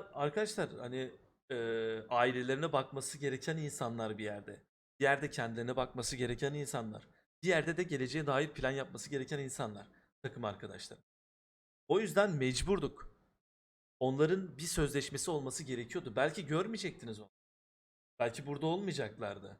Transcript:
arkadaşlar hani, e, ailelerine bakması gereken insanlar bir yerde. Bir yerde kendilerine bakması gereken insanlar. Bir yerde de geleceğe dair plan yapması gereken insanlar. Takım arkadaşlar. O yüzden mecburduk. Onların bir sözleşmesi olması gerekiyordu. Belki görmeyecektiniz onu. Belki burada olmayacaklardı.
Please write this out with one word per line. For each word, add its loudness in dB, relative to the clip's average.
arkadaşlar 0
hani, -4
e, -2
ailelerine 4
bakması -2
gereken -2
insanlar -2
bir -4
yerde. -8
Bir 6
yerde 4
kendilerine -2
bakması -2
gereken 0
insanlar. -6
Bir 2
yerde 4
de 2
geleceğe 0
dair 4
plan 0
yapması -6
gereken -2
insanlar. -6
Takım -6
arkadaşlar. -6
O 8
yüzden 6
mecburduk. 2
Onların 4
bir -8
sözleşmesi 0
olması -2
gerekiyordu. -4
Belki 2
görmeyecektiniz -2
onu. -18
Belki -2
burada -2
olmayacaklardı. -2